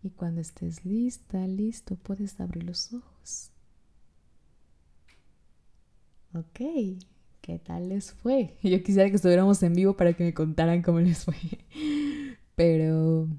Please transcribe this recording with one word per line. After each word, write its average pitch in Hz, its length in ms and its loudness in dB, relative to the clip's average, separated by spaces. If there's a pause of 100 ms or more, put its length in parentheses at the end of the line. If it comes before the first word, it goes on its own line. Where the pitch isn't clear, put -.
Y 190 80 -10
cuando 170 320 -8
estés 165 440 -12
lista, 202 640 -4
listo, 202 480 -6
puedes 196 440 -8
abrir 175 240 -8
los 175 300 -10
ojos. - 580 -16 (2750)
Ok, 165 260 -12 (840)
¿qué 170 180 -10
tal 170 300 -10
les 196 220 -6
fue? 247 480 -2
<laughs> - 40 -16
Yo 180 200 2
quisiera 196 260 6
que 196 60 0
estuviéramos 185 480 6
en 170 100 2
vivo 190 220 4
para 175 180 4
que 170 120 -2
me 170 80 0
contaran 160 480 0
cómo 170 180 2
les 170 240 2
fue. 156 120 -4 (1200)
Pero, 160 840 2